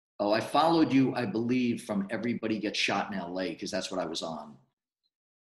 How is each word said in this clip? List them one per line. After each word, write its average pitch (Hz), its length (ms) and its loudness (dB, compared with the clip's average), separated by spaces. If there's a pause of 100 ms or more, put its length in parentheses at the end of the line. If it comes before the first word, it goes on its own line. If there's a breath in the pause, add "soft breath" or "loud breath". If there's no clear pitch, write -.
(200)
Oh, 104 120 2
I 117 80 4
followed 156 520 4
you, 131 220 4
I 123 100 -2
believe, 117 600 0
from 98 260 -2
Everybody 110 480 -2
Gets 101 220 -4
Shot 104 320 -2
in 98 60 -6
L 90 220 -8
A, 87 140 -4
'cause 95 160 -10
that's 95 200 -4
what 95 100 -4
I 87 60 -2
was 82 140 -8
on. 76 360 -10 (960)